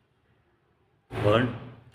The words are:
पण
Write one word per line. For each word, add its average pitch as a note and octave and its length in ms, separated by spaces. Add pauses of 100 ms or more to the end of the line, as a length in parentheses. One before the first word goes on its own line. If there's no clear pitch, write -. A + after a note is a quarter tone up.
(1200)
पण A2 220 (480)